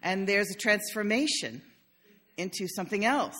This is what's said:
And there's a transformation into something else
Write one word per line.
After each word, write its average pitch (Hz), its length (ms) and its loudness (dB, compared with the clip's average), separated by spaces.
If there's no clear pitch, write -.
And 190 260 0
there's 202 240 4
a 190 60 -8
transformation 208 1040 0
into 185 300 -6
something 190 360 -2
else 247 360 2